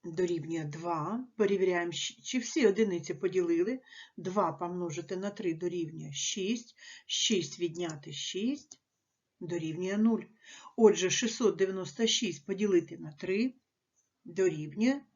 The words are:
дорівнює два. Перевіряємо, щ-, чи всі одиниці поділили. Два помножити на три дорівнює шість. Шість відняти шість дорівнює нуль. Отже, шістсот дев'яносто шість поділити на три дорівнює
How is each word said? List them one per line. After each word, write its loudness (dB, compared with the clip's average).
дорівнює -2
два. -4
Перевіряємо, 2
щ-, -8
чи -4
всі 2
одиниці 2
поділили. 2
Два 0
помножити -6
на -4
три -4
дорівнює -6
шість. -4
Шість 0
відняти -4
шість -6
дорівнює -4
нуль. 4
Отже, 8
шістсот 2
дев'яносто 0
шість 0
поділити 2
на -12
три -2
дорівнює 0